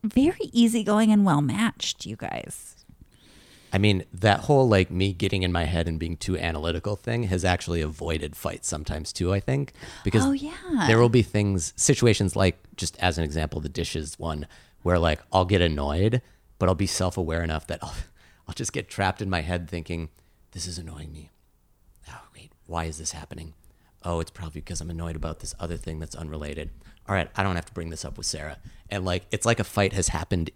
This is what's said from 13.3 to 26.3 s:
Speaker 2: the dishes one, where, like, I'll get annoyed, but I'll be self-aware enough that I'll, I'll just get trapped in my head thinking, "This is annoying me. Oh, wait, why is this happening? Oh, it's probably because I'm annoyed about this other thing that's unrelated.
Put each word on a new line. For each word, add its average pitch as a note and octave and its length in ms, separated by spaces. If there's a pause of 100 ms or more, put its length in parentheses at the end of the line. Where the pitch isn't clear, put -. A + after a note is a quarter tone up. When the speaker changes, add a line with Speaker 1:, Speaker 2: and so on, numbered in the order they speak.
Speaker 2:
the D2+ 80
dishes D#2+ 500
one, D#2 280 (360)
where, F2 180
like, D#2+ 200 (120)
I'll F#2+ 120
get F#2 160
annoyed, E2+ 600 (380)
but F2+ 80
I'll F#2 80
be F#2+ 100
self-aware E2+ 560
enough D#2+ 240
that E2 160
I'll, - 100 (540)
I'll - 80
just - 180
get - 160
trapped F#2+ 320
in G2 80
my F2+ 120
head E2+ 280
thinking, E2 420 (420)
"This F2 160
is F2 100
annoying D#2 340
me. D2+ 180 (760)
Oh, - 120 (160)
wait, - 160 (140)
why E2+ 180
is D#2 140
this D#2+ 120
happening? D#2 440 (500)
Oh, E2+ 160
it's E2 100
probably D2+ 300
because D#2+ 200
I'm D#2+ 100
annoyed E2 260
about D#2+ 240
this - 180
other E2+ 180
thing D#2+ 220
that's D#2 160
unrelated. D2+ 560 (380)